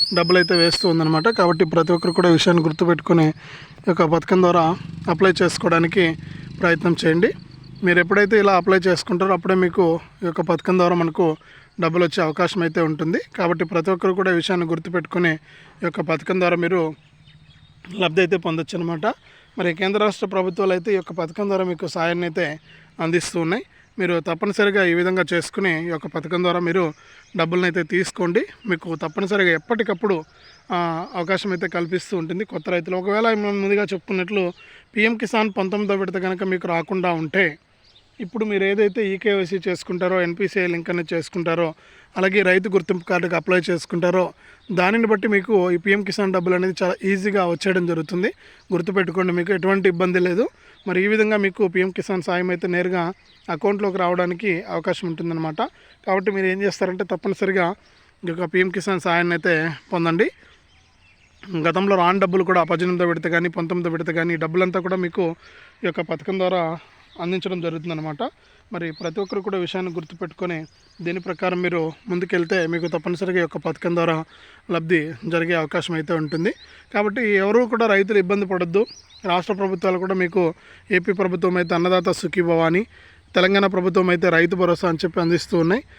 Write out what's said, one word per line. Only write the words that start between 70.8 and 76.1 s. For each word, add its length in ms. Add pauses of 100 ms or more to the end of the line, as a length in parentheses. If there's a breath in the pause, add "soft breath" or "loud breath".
దీని 180
ప్రకారం 420
మీరు 300 (180)
ముందుకెళ్తే 580
మీకు 200
తప్పనిసరిగా 500
ఈ 40
యొక్క 160
పథకం 380
ద్వారా 280 (480 loud breath)
లబ్ధి 420 (140)
జరిగే 280
అవకాశం 380
అయితే 200